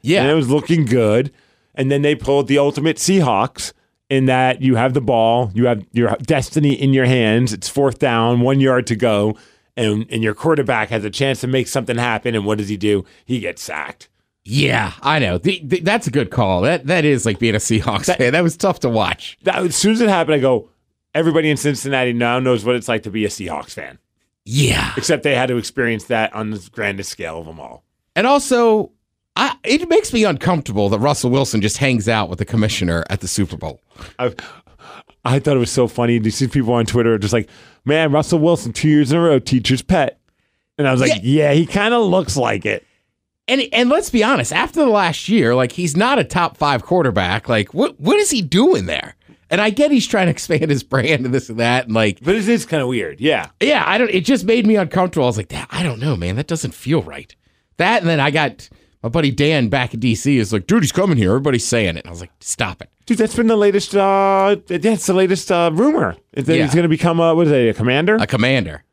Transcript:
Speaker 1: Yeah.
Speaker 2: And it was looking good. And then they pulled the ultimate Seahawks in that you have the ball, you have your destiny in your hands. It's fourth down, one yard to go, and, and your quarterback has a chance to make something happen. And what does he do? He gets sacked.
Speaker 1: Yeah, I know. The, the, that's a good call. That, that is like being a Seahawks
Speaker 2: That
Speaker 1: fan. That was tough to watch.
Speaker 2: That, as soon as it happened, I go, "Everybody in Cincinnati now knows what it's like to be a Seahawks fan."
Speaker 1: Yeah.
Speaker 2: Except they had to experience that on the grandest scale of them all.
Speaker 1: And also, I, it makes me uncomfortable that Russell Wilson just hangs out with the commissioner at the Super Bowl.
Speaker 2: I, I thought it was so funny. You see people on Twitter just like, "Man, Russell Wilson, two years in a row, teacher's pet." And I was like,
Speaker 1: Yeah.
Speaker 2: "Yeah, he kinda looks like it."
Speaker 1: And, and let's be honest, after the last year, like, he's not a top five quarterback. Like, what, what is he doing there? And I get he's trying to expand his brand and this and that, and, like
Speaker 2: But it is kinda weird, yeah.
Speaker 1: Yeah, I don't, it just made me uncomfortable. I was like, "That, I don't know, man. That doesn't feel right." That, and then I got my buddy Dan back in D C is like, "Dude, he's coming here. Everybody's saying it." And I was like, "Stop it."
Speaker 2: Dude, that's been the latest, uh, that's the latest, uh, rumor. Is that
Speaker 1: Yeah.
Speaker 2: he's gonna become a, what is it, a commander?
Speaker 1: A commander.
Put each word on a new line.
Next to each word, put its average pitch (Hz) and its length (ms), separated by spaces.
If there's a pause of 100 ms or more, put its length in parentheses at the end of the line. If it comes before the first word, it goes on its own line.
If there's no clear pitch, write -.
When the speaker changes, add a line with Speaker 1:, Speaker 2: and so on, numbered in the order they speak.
Speaker 1:
Yeah. 170 180
Speaker 2:
And 139 100
it - 20
was 135 160
looking 151 340
good. 117 460 (460)
And 135 120
then 143 140
they 147 140
pulled 139 320
the 139 100
ultimate 147 380
Seahawks 131 760 (380)
in 135 160
that 127 340
you 131 140
have 127 200
the - 60
ball, 113 540
you 120 120
have 113 260
your 113 300
destiny 143 500
in 135 200
your 131 120
hands. 120 480
It's 98 160
fourth 139 320
down, 120 400
one 135 180
yard 127 300
to 117 80
go, 107 400 (400)
and, 107 340
and 117 140
your 107 100
quarterback 135 540
has 110 160
a 107 60
chance 135 320
to 131 40
make 127 220
something 120 300
happen. 120 360
And 104 100
what 104 140
does 101 100
he 104 80
do? 101 280 (200)
He 127 140
gets 87 240
sacked. - 460 (360)
Speaker 1:
Yeah, 117 580
I 151 180
know. 90 180
The, 180 240
the, 170 200
that's 208 260
a - 20
good 123 220
call. 95 300
That, 139 260
that 170 160
is 135 200
like 110 140
being 113 160
a 107 40
Seahawks 104 480
Speaker 2:
That 180 120
Speaker 1:
fan. 127 140
That 170 100
was 165 140
tough - 240
to 127 80
watch. - 560
Speaker 2:
That, 185 140
as 180 180
soon 208 160
as 226 80
it 226 80
happened, 165 260
I 147 60
go, 127 280 (460)
"Everybody 160 340
in 147 80
Cincinnati 131 560
now 120 280
knows 123 240
what 123 100
it's 120 140
like 117 160
to 110 60
be 107 140
a 98 40
Seahawks 80 420
fan." 67 300 (440)
Speaker 1:
Yeah. 117 520
Speaker 2:
Except 147 260
they 143 140
had 127 100
to 123 120
experience 117 480
that 110 280
on 107 160
the 98 220
grandest 98 380
scale 82 280
of 80 80
them 80 140
all. 60 240 (320)
Speaker 1:
And 202 100
also, 240 640 (460)
I, - 180 (100)
it 311 240
makes 415 240
me 220 120
uncomfortable 135 680
that 104 80
Russell 131 320
Wilson 123 320
just 104 160
hangs 123 300
out 107 200
with 90 120
the 101 40
commissioner 95 640
at 95 120
the 92 80
Super 95 280
Bowl. 73 240 (380)
Speaker 2:
I, 123 160 (880)
I 123 140
thought 139 180
it 127 40
was 117 100
so 127 160
funny. 117 320
You 110 120
see 131 180
people 123 260
on 120 120
Twitter 117 320
just 101 140
like, 113 160 (360)
"Man, 151 280
Russell 156 280
Wilson, 156 320
two - 160
years 147 240
in 165 60
a - 20
row, 160 180
teacher's 127 440
pet." 170 360 (600)
And 143 100
I 131 40
was 127 80
like, 107 220
Speaker 1:
Yeah. 147 280
Speaker 2:
"Yeah, - 20
he 160 140
kinda 220 340
looks 185 360
like 110 300
it." 101 180 (640)
Speaker 1:
And, 262 140 (100)
and 240 180
let's 330 200
be 226 120
honest, 220 300
after 311 280
the 285 100
last 190 380
year, 143 280
like, 127 160
he's 165 240
not 240 220
a 156 60
top 175 320
five 143 280
quarterback. 107 640
Like, 110 260
what, 214 260
what 226 180
is 415 120
he 254 100
doing 175 460
there? 78 300 (340)
And 180 100
I 220 100
get 294 200
he's 269 160
trying 190 200
to 165 40
expand 151 400
his 135 140
brand 131 420
and 123 80
this 127 160
and 110 80
that, 120 280
and, 110 80
like 107 280
Speaker 2:
But 175 140
it 208 120
is 233 160
kinda 143 220
weird, 98 340
yeah. 120 280 (120)
Speaker 1:
Yeah, 254 260
I 196 120
don't, 233 120
it 185 140
just 240 200
made 226 220
me 214 100
uncomfortable. 180 480
I 123 40
was 107 80
like, 104 120
"That, - 220
I 170 120
don't 120 180
know, 135 160
man. 87 200
That 143 100
doesn't 156 280
feel 135 280
right." 73 320 (420)
That, 220 240
and 165 80
then 160 120
I 143 100
got 143 380 (340)
my 117 60
buddy 143 240
Dan 143 360
back 123 240
in 117 80
D 117 140
C 139 240
is 104 140
like, 101 140
"Dude, 208 160
he's 139 100
coming 180 260
here. 95 120
Everybody's 127 360
saying 98 300
it." - 80
And - 20
I 87 40
was 85 100
like, 90 100 (100)
"Stop - 400
it." - 80 (160)
Speaker 2:
Dude, 233 140
that's 220 180
been 226 120
the 226 80
latest, 202 380
uh, 196 600 (120)
that's 185 380
the 196 80
latest, 185 380
uh, 170 220
rumor. 208 420 (160)
Is 135 140
that 160 100
Speaker 1:
Yeah. - 80
Speaker 2:
he's 135 100
gonna 170 140
become 170 320
a, 165 140
what 165 140
is 143 40
it, 123 160
a 107 60
commander? 143 420
Speaker 1:
A - 100
commander. 113 680